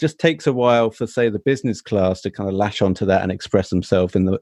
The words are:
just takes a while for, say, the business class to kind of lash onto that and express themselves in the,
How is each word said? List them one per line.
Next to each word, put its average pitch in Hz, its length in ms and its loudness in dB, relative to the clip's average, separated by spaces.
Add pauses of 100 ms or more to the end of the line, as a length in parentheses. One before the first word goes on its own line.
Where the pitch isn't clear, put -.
just 156 180 -4
takes 165 260 0
a 143 60 2
while 120 400 2
for, 113 160 -6
say, 117 220 0
the 104 100 -4
business 135 420 -2
class 92 380 0
to 101 100 -8
kind 98 200 -8
of 95 60 -4
lash 101 260 -2
onto 95 240 0
that 95 180 2
and 95 80 -2
express - 380 -2
themselves 90 440 0
in 95 120 2
the, 95 160 0